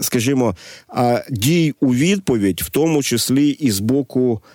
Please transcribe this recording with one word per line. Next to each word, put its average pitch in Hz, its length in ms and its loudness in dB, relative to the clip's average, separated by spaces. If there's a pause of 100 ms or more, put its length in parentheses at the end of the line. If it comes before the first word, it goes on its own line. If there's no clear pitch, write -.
скажімо, 123 540 0 (320)
а, 120 420 0
дій 143 500 0
у 131 140 2
відповідь, 123 680 0
в - 80 -8
тому 151 340 0
числі 131 460 0
і 139 220 0
з 98 80 -4
боку, 127 640 0 (140)